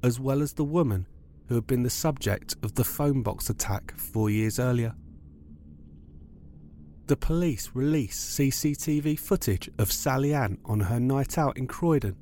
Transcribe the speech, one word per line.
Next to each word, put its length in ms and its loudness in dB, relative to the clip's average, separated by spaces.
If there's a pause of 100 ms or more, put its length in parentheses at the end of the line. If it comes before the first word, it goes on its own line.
as 180 2
well 220 2
as 120 0
the 100 0
woman 440 2 (400)
who 80 2
had 120 2
been 160 2
the 60 2
subject 720 0
of 120 -4
the 80 4
phone 380 2
box 280 -4
attack 480 -2
four 320 0
years 280 2
earlier. 380 2 (2000)
The 100 4
police 560 0
released 600 0
C 160 4
C 240 0
T 260 0
V 160 0
footage 600 -2
of 140 2
Sally 420 2
Ann 320 0
on 140 0
her 200 2
night 380 2
out 200 2
in 100 -4
Croydon 540 2